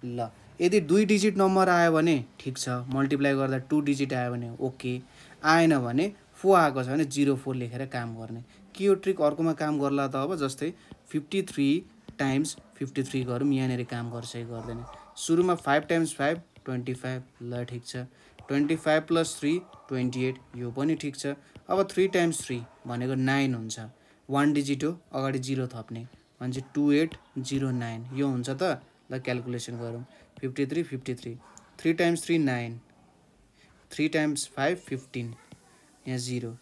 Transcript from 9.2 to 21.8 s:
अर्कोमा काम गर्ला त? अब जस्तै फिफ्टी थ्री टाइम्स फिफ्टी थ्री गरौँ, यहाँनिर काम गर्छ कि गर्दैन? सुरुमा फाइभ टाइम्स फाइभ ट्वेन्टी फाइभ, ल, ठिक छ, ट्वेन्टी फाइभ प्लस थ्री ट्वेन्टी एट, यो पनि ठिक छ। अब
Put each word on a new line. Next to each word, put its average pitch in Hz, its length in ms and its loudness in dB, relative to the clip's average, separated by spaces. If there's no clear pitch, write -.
अर्कोमा 151 320 2
काम 151 280 0
गर्ला 139 280 2
त? 135 80 -4
अब 147 200 -2
जस्तै 143 360 -4
फिफ्टी 156 340 -2
थ्री 147 420 0
टाइम्स 139 380 0
फिफ्टी 135 260 -6
थ्री 131 220 -2
गरौँ, 127 280 0
यहाँनिर 127 320 0
काम 117 260 -8
गर्छ 117 260 -10
कि 117 80 -8
गर्दैन? 117 400 -10
सुरुमा 175 380 4
फाइभ 151 280 2
टाइम्स 165 320 0
फाइभ 160 280 0
ट्वेन्टी 123 300 -4
फाइभ, 127 280 -8
ल, 120 220 -6
ठिक 120 220 -12
छ, - 100 -10
ट्वेन्टी 147 280 2
फाइभ 156 260 2
प्लस 165 360 0
थ्री 156 200 0
ट्वेन्टी 127 360 -2
एट, 127 140 -2
यो 120 140 -6
पनि 139 240 0
ठिक 147 220 -6
छ। - 100 -8
अब 190 200 2